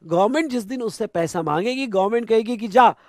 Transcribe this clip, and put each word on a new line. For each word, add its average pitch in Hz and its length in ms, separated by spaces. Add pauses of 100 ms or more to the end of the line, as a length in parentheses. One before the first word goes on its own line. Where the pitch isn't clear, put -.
गवर्नमेंट 226 480
जिस 247 120
दिन 247 180
उससे 214 260
पैसा 170 340
मांगेगी, 214 460
गवर्नमेंट 214 400
कहेगी 226 300
कि 220 100
"जा 220 280 (140)